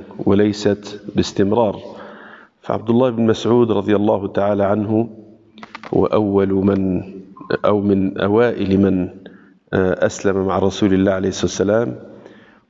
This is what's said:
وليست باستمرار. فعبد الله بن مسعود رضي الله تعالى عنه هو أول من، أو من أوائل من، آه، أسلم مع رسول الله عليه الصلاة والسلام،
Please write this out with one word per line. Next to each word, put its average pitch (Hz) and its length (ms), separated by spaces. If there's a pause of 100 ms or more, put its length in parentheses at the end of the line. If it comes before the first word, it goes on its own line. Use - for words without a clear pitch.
(260)
وليست 104 760 (140)
باستمرار. 104 640 (840)
فعبد 104 280
الله 123 200
بن 113 160
مسعود 110 460
رضي 101 240
الله 101 320
تعالى 101 360
عنه 107 460 (840)
هو 95 120
أول 98 480
من، 95 500 (600)
أو 101 160
من 98 360
أوائل 101 640
من، 92 280 (640)
آه، 95 320
أسلم 95 400
مع 92 140
رسول 95 340
الله 95 180
عليه 95 180
الصلاة 92 160
والسلام، 110 500 (760)